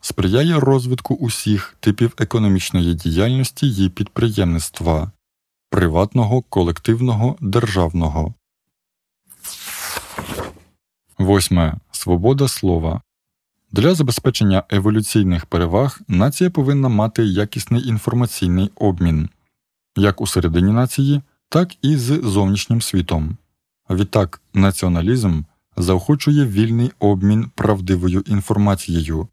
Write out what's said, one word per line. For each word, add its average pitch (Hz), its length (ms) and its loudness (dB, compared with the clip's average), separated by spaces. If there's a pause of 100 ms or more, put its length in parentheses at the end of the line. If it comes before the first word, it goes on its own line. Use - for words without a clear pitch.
сприяє 139 600 0
розвитку 127 540 0
усіх - 680 -2
типів 113 380 0
економічної 95 760 0
діяльності 101 920 0
і 92 40 4
підприємництва – 87 1200 -2 (580)
приватного, 101 720 2
колективного, 113 1000 0
державного. 90 960 0 (2750)
Восьме. 92 560 2 (160)
Свобода 117 580 0
слова. 82 540 -2 (680)
Для 127 220 2
забезпечення 120 760 0
еволюційних 101 760 0
переваг 87 600 -2
нація 143 420 2
повинна 139 380 0
мати 110 360 0
якісний 104 640 -2
інформаційний 104 840 -2
обмін, 87 540 0 (680)
як 98 240 2
усередині 87 520 0
нації, 139 500 0 (260)
так 175 360 -2
і 147 120 2
з 131 260 0
зовнішнім 101 600 0
світом. 82 540 -2 (540)
Відтак, 98 500 0 (140)
націоналізм 95 880 2 (340)
заохочує 135 720 2
вільний 113 520 0
обмін 104 560 2
правдивою 92 720 0
інформацією. 98 1080 -2